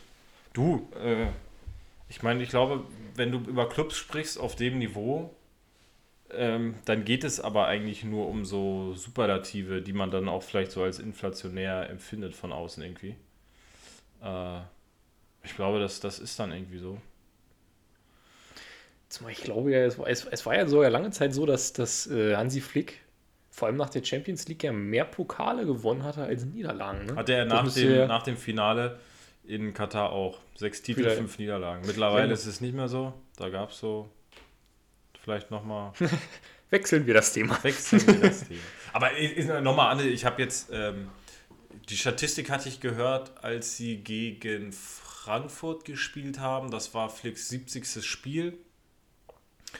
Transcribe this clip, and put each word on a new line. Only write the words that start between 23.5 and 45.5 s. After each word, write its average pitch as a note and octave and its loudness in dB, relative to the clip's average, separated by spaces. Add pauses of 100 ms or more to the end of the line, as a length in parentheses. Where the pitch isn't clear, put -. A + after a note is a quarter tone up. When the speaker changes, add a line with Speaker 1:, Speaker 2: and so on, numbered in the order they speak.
Speaker 2:
vor - 0
allem A#2+ 2
nach C#3+ 0
der - -2
Champions D#3+ -4
League D#3+ -6
ja C3+ 0
mehr G#2+ 0
Pokale - -2
gewonnen C3+ 2
hatte D3 -6
als B2 -2
Niederlagen, G2+ -6
ne? - -4
Speaker 1:
Hat A2+ -2
er B2 4
Speaker 2:
Das A2+ 2
Speaker 1:
nach A#2+ 6
Speaker 2:
müsste C3 2
Speaker 1:
dem, C3 8
Speaker 2:
ja C3 8
Speaker 1:
nach A#2 2
dem B2 -2
Finale A2+ 2 (460)
in G#2+ -4
Katar G#2 -2
auch. F#2+ -2 (160)
Sechs - -4
Titel, A#2+ 0
Speaker 2:
Wieder A#2 4
Speaker 1:
fünf A2 -2
Niederlagen. F#2 -4
Mittlerweile G#2 4
Speaker 2:
Genau. A2 2
Speaker 1:
ist G#2+ -4
es G#2 -8
nicht B2 -4
mehr C3+ -2
so. C3 -4 (240)
Da F#2 -6
gab's G2 -6
so G#2+ -6 (1120)
vielleicht G#2+ -6
nochmal G#2 -8 (380)
Speaker 2:
<laughs> - -20
Wechseln E3+ 4
wir A#2 6
das G#2+ 8
Thema. A2 0
Speaker 1:
Wechseln - 6
wir G3 10
das - 2
Speaker 2:
<laughs> - -10
Speaker 1:
Thema. F2 -10 (320)
Aber B2+ 4
i-, D3+ 2
ist, D3+ -2 (140)
nochmal, C3+ 6
Anne, C#3 2
ich B2 0
hab B2 2
jetzt, - -4
ähm, G2+ -4 (800)
die G#2 -6
Statistik C3+ -2
hatte C3+ -2
ich B2+ -10
gehört, B2+ -2
als A#2 -4
sie A#2 -6
gegen G#2+ -6
Frankfurt C#3+ -8